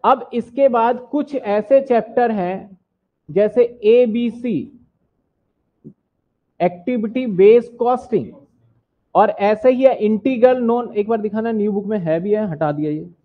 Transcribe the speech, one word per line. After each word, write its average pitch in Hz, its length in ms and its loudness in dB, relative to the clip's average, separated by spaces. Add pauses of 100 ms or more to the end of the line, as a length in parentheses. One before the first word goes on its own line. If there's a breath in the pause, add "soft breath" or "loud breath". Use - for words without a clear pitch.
अब 240 300 2
इसके 240 340 0
बाद 240 420 0
कुछ 285 240 -6
ऐसे 214 460 0
चैप्टर 233 500 0
हैं 190 480 -8 (520)
जैसे 214 540 0
एबीसी, 233 880 0 (1900)
एक्टिविटी 226 640 -4
बेस्ड 214 500 4
कॉस्टिंग, 240 560 -4 (840)
और 202 160 4
ऐसे 214 400 0
ही 262 140 0
है 254 100 6
इंटीग्रल 233 600 2
नॉन, 240 400 -2
एक 208 120 -2
बार 226 120 -2
दिखाना, 220 320 -6
न्यू 208 200 -2
बुक 196 140 -6
में 214 120 -4
है 165 220 -2
भी 208 140 -2
है, 214 140 -2
हटा 156 240 -4
दिया 151 180 -4
ये 165 200 -10 (140)